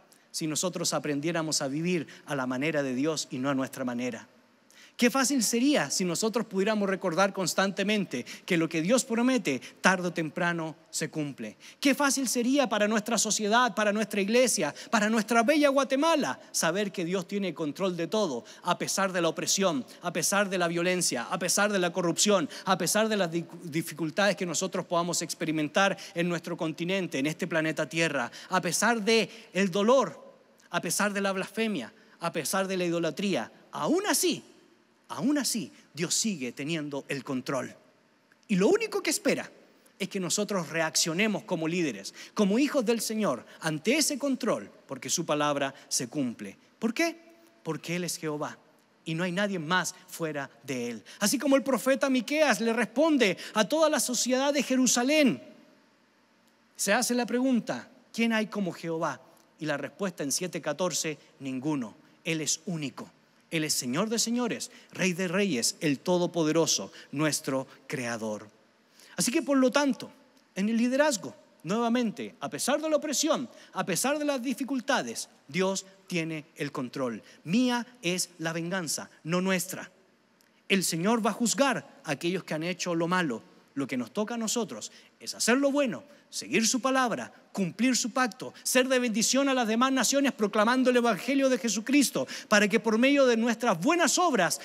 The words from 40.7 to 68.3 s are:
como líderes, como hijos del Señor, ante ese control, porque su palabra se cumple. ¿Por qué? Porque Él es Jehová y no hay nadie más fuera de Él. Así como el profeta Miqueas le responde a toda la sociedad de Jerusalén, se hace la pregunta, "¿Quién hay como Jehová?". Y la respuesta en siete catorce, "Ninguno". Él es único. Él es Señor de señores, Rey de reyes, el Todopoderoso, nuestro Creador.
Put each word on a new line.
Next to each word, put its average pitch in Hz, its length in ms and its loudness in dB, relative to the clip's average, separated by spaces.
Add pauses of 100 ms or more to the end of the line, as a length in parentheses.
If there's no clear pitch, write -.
como 160 240 -2
líderes, 156 460 -2 (200)
como 208 240 4
hijos 277 280 2
del 233 160 2
Señor, 180 440 -2 (140)
ante 160 380 0
ese 302 200 0
control, 214 540 -2 (160)
porque 131 220 -10
su 165 160 -2
palabra 147 500 0 (140)
se 127 180 -2
cumple. 113 480 -4 (240)
¿Por 226 140 0
qué? 330 260 0 (420)
Porque 160 360 -6
Él 180 80 -4
es 165 100 -6
Jehová 147 420 -6 (460)
y 160 100 -4
no 170 120 -2
hay 175 80 -2
nadie 196 260 0
más 165 360 -2 (120)
fuera 147 420 -6 (140)
de 123 280 -4
Él. 113 120 -12 (160)
Así 208 180 2
como 269 200 4
el 269 60 2
profeta 269 460 2
Miqueas 262 520 2
le 226 100 2
responde 226 680 2 (160)
a 214 140 2
toda 311 220 4
la 294 100 2
sociedad 254 540 0
de 294 100 2
Jerusalén, 254 800 4 (1300)
se 196 160 0
hace 240 200 2
la 240 120 0
pregunta, 233 640 0 (240)
"¿Quién 226 180 0
hay 214 160 0
como 196 240 -4
Jehová?". 165 480 -4 (400)
Y 151 60 -6
la 151 100 -2
respuesta 165 480 -6
en 135 80 -2
siete 175 300 -4
catorce, 156 560 -2 (240)
"Ninguno". 131 560 -4 (260)
Él 165 160 -2
es 139 260 -2
único. 151 460 -6 (380)
Él 160 160 -2
es 147 80 -2
Señor 143 340 -2
de 220 100 -2
señores, 226 540 -2 (220)
Rey 185 180 0
de 180 160 -2
reyes, 170 540 0
el 147 180 2
Todopoderoso, 165 920 0 (180)
nuestro 139 560 -2 (180)
Creador. 110 640 -6 (720)